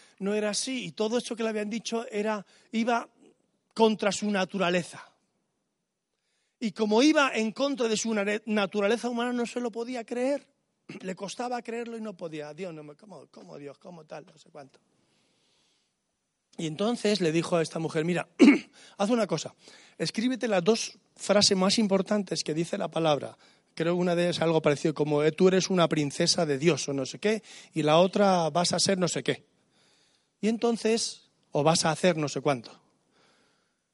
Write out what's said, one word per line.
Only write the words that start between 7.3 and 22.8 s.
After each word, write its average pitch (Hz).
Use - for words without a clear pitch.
en 220
contra 254
de 214
su 226
nare-, 208
naturaleza 214
humana, 247
no 240
se 247
lo 240
podía 233
creer. 262
<clears throat> -
Le 185
costaba 240
creerlo 233
y 226
no 214
podía. 156
Dios, 170
no 151
me, 147
¿cómo, 147
cómo 170
Dios? 143
¿Cómo 165
tal? 156
No 160
sé -
cuánto. 139
Y 165
entonces 208
le 165
dijo 170
a 165
esta 160
mujer, 160
"Mira, 170
<clears throat> -
haz 202
una 233
cosa, -
escríbete 240
las 190
dos 220
frases 196
más 185
importantes 190
que 151
dice 165
la 160